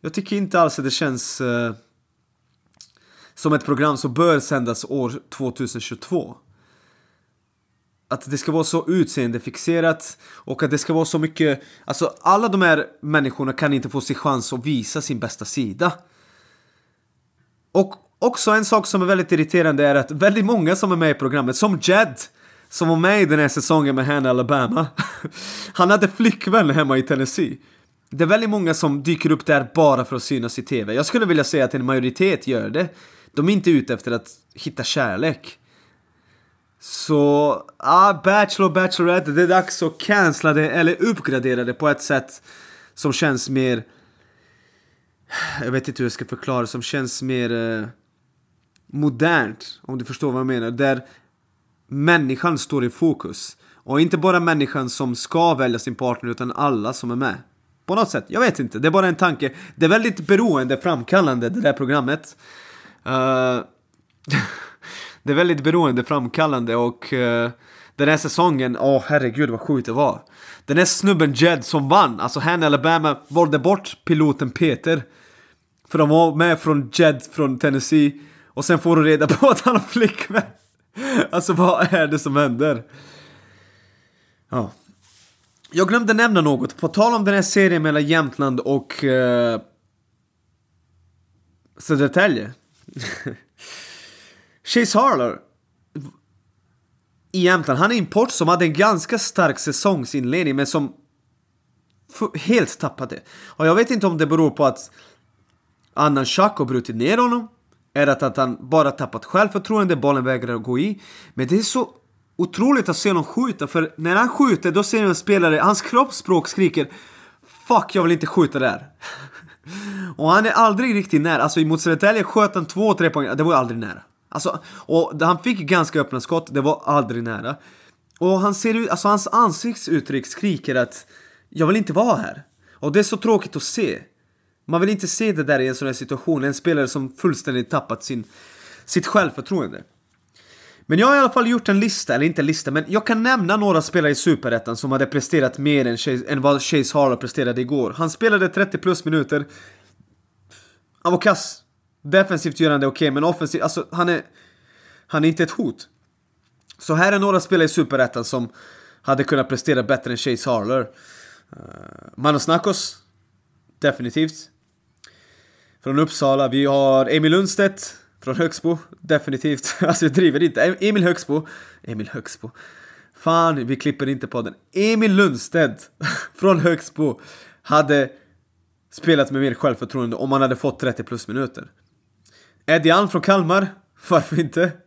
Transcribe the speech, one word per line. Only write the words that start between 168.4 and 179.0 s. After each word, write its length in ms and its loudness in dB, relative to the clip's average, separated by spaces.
Definitivt. 760 -4
<laughs> 40 -6
Alltså, 240 0
jag 80 2
driver 300 4
inte. 220 2
Em-, 160 0
Emil 220 2
Högsbo. 440 0
Emil 260 -10
Högsbo. 420 -14
Fan, 520 2
vi 100 -2
klipper 320 -4
inte 180 -6
podden. 280 -8
Emil 420 2
Lundstedt 760 0
<laughs> 220 -10
från 260 2
Högsbo 600 -2
hade 480 2
spelat 400 2